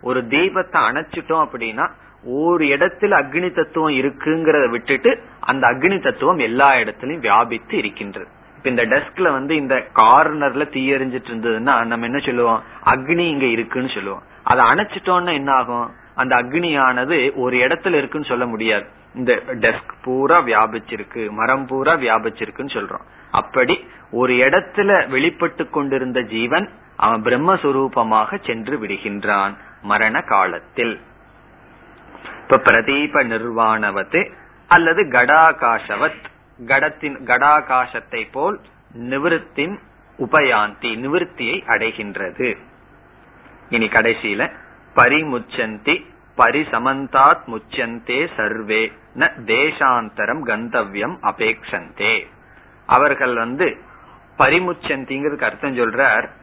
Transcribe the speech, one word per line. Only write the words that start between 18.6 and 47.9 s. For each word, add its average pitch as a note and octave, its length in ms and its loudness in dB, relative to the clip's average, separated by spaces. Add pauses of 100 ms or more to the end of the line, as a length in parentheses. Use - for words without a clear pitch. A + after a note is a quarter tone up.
இந்த B2 200 0
டெஸ்க் A2+ 580 -4 (100)
பூரா C3+ 380 2
வியாபிச்சிருக்கு, A2 880 -2
மரம் B2 360 -2
பூரா C3+ 280 0
வியாபிச்சிருக்குன்னு A2+ 840 -4
சொல்றோம். - 300 -8 (240)
அப்படி B2+ 560 0 (240)
ஒரு B2 220 0
இடத்துல F3 760 2
வெளிப்பட்டு D#3 600 -2
கொண்டிருந்த C3 520 -2
ஜீவன் A#2+ 480 -2 (280)
அவன் A2 260 0
பிரம்மஸ்வரூபமாக B2+ 1200 0
சென்று A#2 320 -6
விடுகின்றான் G2+ 760 -4 (280)
மரண A2 380 0
காலத்தில். G2 800 0 (1400)
இப்ப - 140 2
பிரதீப C#3 680 2
நிர்வாணவத் A2 1080 -2 (380)
அல்லது E3+ 340 4
கடாகாசவத், C3 1200 2 (440)
கடத்தின், C#3+ 580 -2
கடாகாசத்தை B2 1080 0
போல் E3+ 280 -4 (380)
நிவிருத்தின் D3 800 -4 (400)
உபயாந்தி, A#2 800 0
நிவிருத்தியை C#3 720 -4
அடைகின்றது. G#2+ 880 -4 (1120)
இனி A2+ 180 -2
கடைசியில A2 640 0 (460)
பரிமுச்சந்தி B2+ 1080 0 (320)
பரிசமந்தாத் C3+ 1120 2
முச்சந்தே A#2+ 880 -6